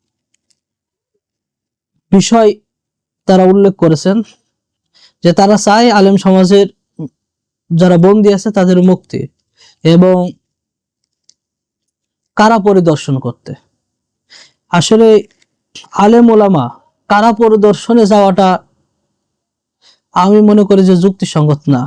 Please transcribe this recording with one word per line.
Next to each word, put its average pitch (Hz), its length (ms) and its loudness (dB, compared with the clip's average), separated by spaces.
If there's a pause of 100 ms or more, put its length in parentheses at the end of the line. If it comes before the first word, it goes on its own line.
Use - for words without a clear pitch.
(2000)
বিষয় 214 480 0 (680)
তারা 185 180 2
উল্লেখ 196 300 0
করেছেন, 185 480 -2 (1000)
যে 170 100 2
তারা 202 240 2
চায় 220 340 0
আলেম 196 260 2
সমাজের 190 560 0 (1000)
যারা 175 260 0
বন্দী 202 360 2
আছে 196 180 -6
তাদের 180 300 0
মুক্তি 180 460 -4 (560)
এবং 180 480 0 (2000)
কারা 220 220 0
পরিদর্শন 170 600 -2
করতে। - 360 -14 (1160)
আসলে 220 560 0 (760)
আলেম 233 260 2
ওলামা 196 360 0 (440)
কারা 208 240 0
পরিদর্শনে 220 720 0
যাওয়াটা 196 440 0 (1700)
আমি 196 260 2
মনে 208 240 2
করি 190 180 0
যে 185 140 2
যুক্তিসঙ্গত 165 720 -2
না 139 200 -2